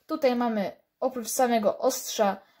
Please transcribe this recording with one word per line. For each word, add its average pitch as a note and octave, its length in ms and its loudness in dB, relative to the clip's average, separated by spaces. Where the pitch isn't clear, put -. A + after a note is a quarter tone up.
Tutaj C#4+ 300 0
mamy A3+ 360 -2
oprócz B3+ 280 -4
samego A#3+ 500 2
ostrza G#3+ 580 0